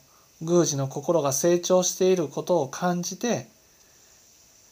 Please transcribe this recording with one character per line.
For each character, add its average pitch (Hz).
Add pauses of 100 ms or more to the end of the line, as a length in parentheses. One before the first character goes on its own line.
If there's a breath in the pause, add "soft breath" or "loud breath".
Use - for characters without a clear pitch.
(420 soft breath)
宮 170
司 143
の 135
心 156
が 139
成 175
長 185
し 180
て 185
い 185
る 170
こ -
と 175
を 135
感 175
じ 185
て、 214 (1200 soft breath)